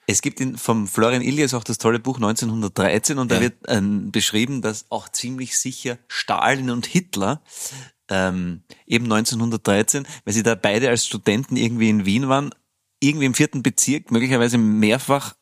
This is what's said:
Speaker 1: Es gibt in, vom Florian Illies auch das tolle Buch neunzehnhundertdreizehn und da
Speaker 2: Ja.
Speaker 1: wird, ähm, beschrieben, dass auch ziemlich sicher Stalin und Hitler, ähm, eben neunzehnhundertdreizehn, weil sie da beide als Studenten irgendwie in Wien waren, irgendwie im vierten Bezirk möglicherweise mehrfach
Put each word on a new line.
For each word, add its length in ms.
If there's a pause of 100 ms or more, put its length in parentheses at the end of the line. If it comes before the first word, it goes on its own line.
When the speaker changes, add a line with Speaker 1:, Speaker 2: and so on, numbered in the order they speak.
Speaker 1:
Es 160
gibt 180
in, 160
vom 320
Florian 320
Illies 320
auch 120
das 120
tolle 220
Buch 220
neunzehnhundertdreizehn 1000
und 120
da 40
Speaker 2:
Ja. 80
Speaker 1:
wird, 140 (120)
ähm, 420
beschrieben, 520
dass 260
auch 220
ziemlich 480
sicher 400 (100)
Stalin 640
und 160
Hitler, 560 (680)
ähm, 540 (240)
eben 200
neunzehnhundertdreizehn, 1000 (160)
weil 80
sie 100
da 120
beide 340
als 180
Studenten 520
irgendwie 320
in 160
Wien 240
waren, 240 (440)
irgendwie 280
im 80
vierten 280
Bezirk 480
möglicherweise 460
mehrfach 840